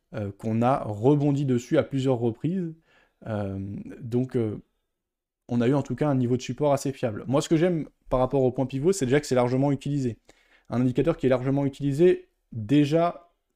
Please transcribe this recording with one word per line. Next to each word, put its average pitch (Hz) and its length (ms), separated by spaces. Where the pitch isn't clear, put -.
euh, 101 180
qu'on 113 300
a 135 220
rebondi 139 600
dessus 127 340
à - 40
plusieurs 131 360
reprises. 160 560
Euh, 101 320
donc, 127 360
euh, 110 260
on 120 140
a 117 60
eu 139 60
en 139 80
tout 127 140
cas 151 120
un 143 80
niveau 127 200
de 120 60
support 139 320
assez 135 180
fiable. 107 340
Moi, 139 140
ce - 80
que 170 80
j'aime 165 320
par 131 100
rapport 131 220
au 123 100
point 135 140
pivot, 139 260
c'est 143 140
déjà 143 140
que 147 60
c'est 135 80
largement 131 380
utilisé. 135 460
Un 120 140
indicateur 139 340
qui - 100
est 123 40
largement 135 340
utilisé, 143 640
déjà, 147 800